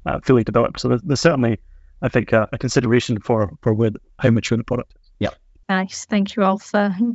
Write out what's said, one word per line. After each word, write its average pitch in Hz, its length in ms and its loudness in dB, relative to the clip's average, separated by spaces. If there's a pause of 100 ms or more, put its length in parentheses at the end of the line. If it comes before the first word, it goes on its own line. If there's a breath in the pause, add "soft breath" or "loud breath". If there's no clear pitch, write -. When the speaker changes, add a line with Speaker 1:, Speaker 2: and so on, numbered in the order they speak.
Speaker 1:
uh, - 160 -2
fully 120 220 4
developed. 117 360 -2
So 123 80 -4
there's, 123 140 0
there's 139 180 -2
certainly, 123 380 2 (440)
I 131 60 -2
think, 117 240 -2
uh, 110 200 4
a - 60 -8
consideration 123 640 0
for, 107 300 0 (120)
for 113 120 2
with 110 220 0 (220)
how 127 120 2
mature 113 280 0
the 117 60 -4
product - 360 -6
is. - 100 -20 (100)
Speaker 2:
Yeah. 104 100 -2 (380)
Speaker 3:
Nice. 190 360 -4
Thank 202 320 -2
you 208 80 2
all 190 140 2
for, 202 360 -2 (200)